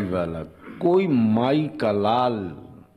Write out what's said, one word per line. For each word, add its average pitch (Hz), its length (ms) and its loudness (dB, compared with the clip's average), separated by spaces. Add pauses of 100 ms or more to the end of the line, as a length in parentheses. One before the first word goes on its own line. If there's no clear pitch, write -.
वाला, 85 340 -4 (380)
कोई 185 260 4
माई 131 600 2 (120)
का 110 100 2
लाल 104 680 0 (400)